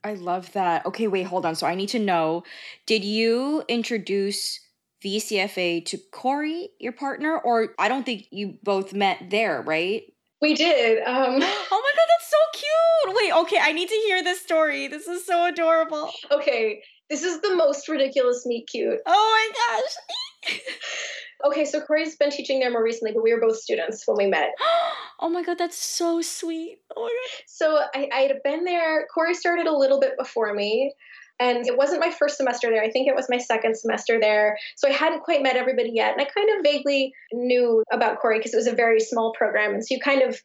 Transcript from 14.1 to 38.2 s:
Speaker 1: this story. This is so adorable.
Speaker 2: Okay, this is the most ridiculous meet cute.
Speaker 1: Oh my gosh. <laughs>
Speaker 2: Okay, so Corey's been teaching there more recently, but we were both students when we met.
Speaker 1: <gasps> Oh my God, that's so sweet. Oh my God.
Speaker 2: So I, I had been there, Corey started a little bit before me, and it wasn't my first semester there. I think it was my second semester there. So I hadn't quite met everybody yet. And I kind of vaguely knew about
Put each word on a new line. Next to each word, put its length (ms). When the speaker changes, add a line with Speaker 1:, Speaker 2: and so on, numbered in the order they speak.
Speaker 1:
this 180
story. 460
This 220
is 180
so 200
adorable. 680
Speaker 2:
Okay, 500
this 140
is 160
the 160
most 320
ridiculous 580
meet 220
cute. 360
Speaker 1:
Oh 520
my 260
gosh. 840
<laughs> 60
Speaker 2:
Okay, 180
so 160
Corey's 360
been 140
teaching 280
there 140
more 100
recently, 300
but 100
we 100
were 80
both 180
students 480
when 100
we 100
met. 320
Speaker 1:
<gasps> 20
Oh 80
my 140
God, 160
that's 180
so 460
sweet. 560
Oh 60
my 60
God. 400
Speaker 2:
So 280
I, 220
I 60
had 240
been 180
there, 500
Corey 220
started 320
a 100
little 220
bit 180
before 380
me, 400
and 260
it 100
wasn't 240
my 100
first 260
semester 340
there. 140
I 60
think 180
it 80
was 120
my 100
second 380
semester 440
there. 360
So 120
I 40
hadn't 320
quite 180
met 140
everybody 360
yet. 200
And 100
I 40
kind 300
of 60
vaguely 500
knew 500
about 280